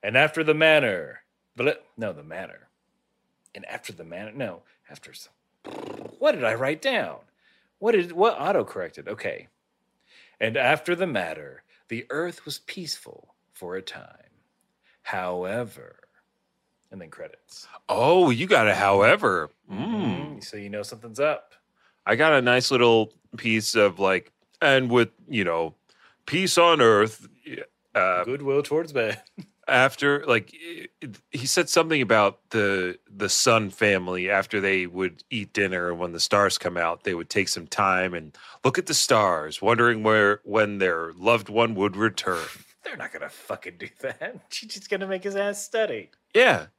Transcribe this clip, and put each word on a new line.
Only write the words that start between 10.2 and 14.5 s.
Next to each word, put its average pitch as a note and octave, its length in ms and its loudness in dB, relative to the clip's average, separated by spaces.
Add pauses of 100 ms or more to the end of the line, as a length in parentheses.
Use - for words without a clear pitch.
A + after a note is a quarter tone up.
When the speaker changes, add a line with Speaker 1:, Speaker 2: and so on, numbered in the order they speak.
Speaker 1:
"And A2+ 160 -2
after D3+ 400 0
the F#3 100 -2
matter, D#2+ 560 -6 (240)
the A#2+ 240 -10
earth E3 340 -8
was C#3+ 140 -12
peaceful - 760 -14 (180)
for F2+ 240 -12
a F#2+ 60 -8
time. - 340 -18 (840)